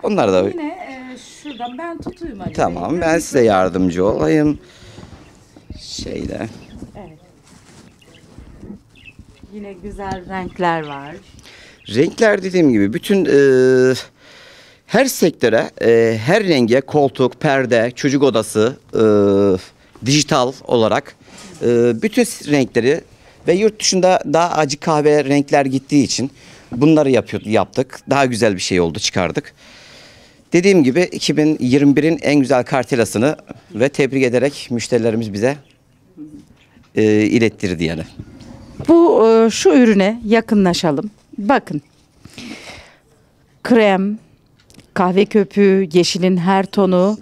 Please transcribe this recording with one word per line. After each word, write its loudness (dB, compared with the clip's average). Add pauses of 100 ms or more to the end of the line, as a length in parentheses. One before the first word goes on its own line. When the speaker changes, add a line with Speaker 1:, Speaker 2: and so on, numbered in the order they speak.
Speaker 1:
Onlar 0
da 2
Speaker 2:
Yine, -8
e, -14 (260)
şuradan -14
ben -10
tutayım -14
Ali -10
Bey. -10
Speaker 1:
Tamam, -4
ben -2
Speaker 2:
Tabii -2
Speaker 1:
size -2
Speaker 2:
ki. 4
Speaker 1:
yardımcı 0
olayım. 0 (1200)
Şeyle. -10 (500)
Speaker 2:
Evet. -20 (2250)
Yine -16
güzel -12
renkler -6
var. -14 (800)
Speaker 1:
Renkler 2
dediğim 2
gibi 0
bütün, 0
e, 4 (920)
her 2
sektöre, 0 (120)
e, 2
her 2
renge 2
koltuk, -2
perde, 0
çocuk 0
odası, 0 (200)
e, 2 (1000)
dijital 0 (100)
olarak, 0 (460)
e, 0
bütün 0 (280)
renkleri 0 (460)
ve 2
yurt 0
dışında 0 (140)
daha 0
acı -2
kahve 0
renkler 0
gittiği 0
için -4 (400)
bunları 2
yapıyor, 0
yaptık. -2 (100)
Daha 2
güzel 0
bir -8
şey -2
oldu, -2
çıkardık. -4 (1000)
Dediğim 4
gibi 2
iki -4
bin 2
yirmi 4
birin 0
en 0
güzel 2
kartelasını -2 (360)
ve -2
tebrik 0
ederek -2
müşterilerimiz -2
bize, -2 (1400)
e, 2
ilettirdi 0
yani. -4 (840)
Speaker 2:
Bu, 4
e, 4
şu 2
ürüne 4
yakınlaşalım. 0 (260)
Bakın. -2 (1800)
Krem, 2 (760)
kahve 0
köpüğü, 2
yeşilin 0
her 0
tonu, 0